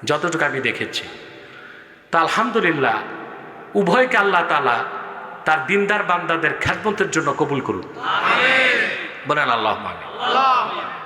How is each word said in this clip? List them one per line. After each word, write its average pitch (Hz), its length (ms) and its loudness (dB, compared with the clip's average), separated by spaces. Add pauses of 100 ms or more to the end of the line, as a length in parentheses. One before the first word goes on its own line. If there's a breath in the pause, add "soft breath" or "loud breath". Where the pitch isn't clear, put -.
যতটুকু 156 420 0
আমি 135 160 -2
দেখেছি। 113 420 -4 (1080 loud breath)
তা 165 80 4
আলহামদুলিল্লাহ, 165 800 2 (720)
উভয়কে 226 440 4
আল্লাহ 190 320 4
তাআলা 123 340 2 (640)
তার 156 200 2
দিনদার 202 380 2
বান্দাদের 165 480 0 (100)
খেদমতের 190 500 0
জন্য 143 260 0
কবুল 143 240 0
করুন। 95 320 -6 (1300)
বলেন, 147 220 2
আল্লাহুম্মা 107 400 0
আমিন। 247 920 0 (220)